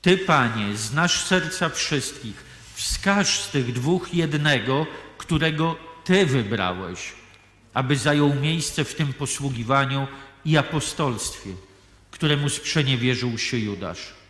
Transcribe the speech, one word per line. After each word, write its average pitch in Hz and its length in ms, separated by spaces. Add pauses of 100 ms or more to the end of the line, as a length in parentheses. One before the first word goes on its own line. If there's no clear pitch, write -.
Ty, 180 160
Panie, 113 600
znasz 135 460
serca 170 460
wszystkich, - 720 (300)
wskaż - 640
z - 100
tych 127 240
dwóch 165 400
jednego, 147 760 (300)
którego 160 580 (280)
Ty 185 220
wybrałeś, 98 880 (600)
aby 135 220
zajął 147 400
miejsce 151 480
w - 120
tym 143 180
posługiwaniu 135 920 (380)
i 156 120
apostolstwie, 135 920 (640)
któremu 143 380
sprzeniewierzył 123 880
się - 200
Judasz. 98 560 (160)